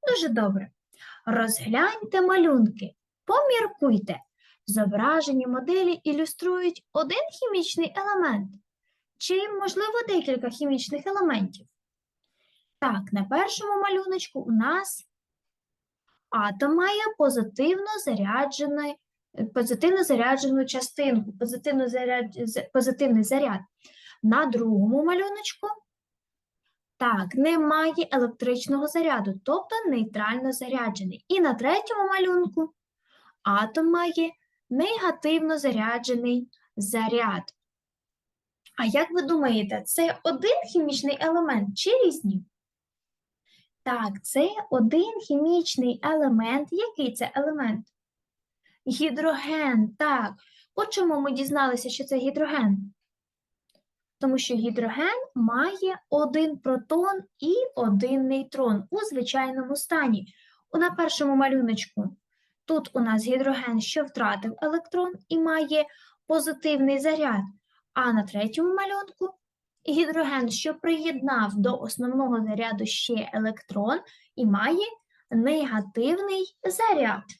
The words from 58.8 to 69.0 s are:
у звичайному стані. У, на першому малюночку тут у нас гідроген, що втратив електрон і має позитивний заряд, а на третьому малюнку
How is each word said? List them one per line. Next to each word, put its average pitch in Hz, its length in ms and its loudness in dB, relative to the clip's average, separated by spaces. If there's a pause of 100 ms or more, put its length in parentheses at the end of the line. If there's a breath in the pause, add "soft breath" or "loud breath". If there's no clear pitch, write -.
у 381 100 -2
звичайному 262 760 -4
стані. 262 580 -2 (380 soft breath)
У, - 60 -2
на 349 140 4
першому 302 440 0
малюночку 240 840 0 (480)
тут 311 280 -2
у 262 60 -2
нас 220 280 2
гідроген, 247 540 0
що - 220 -2
втратив 214 580 -4
електрон 339 520 -2 (140)
і 330 120 0
має 311 460 0 (420 loud breath)
позитивний 285 720 0
заряд, 285 440 0 (500)
а 247 200 0
на 214 100 2
третьому 220 520 -2
малюнку 392 580 -6 (540)